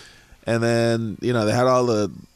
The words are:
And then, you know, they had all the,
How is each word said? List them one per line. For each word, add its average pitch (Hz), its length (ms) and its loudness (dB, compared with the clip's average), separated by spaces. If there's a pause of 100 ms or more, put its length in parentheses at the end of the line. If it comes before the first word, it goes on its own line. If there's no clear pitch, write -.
(460)
And 113 160 0
then, 117 580 0
you 123 120 -2
know, 113 120 0
they 107 80 0
had 123 140 2
all 127 180 2
the, 107 260 0 (260)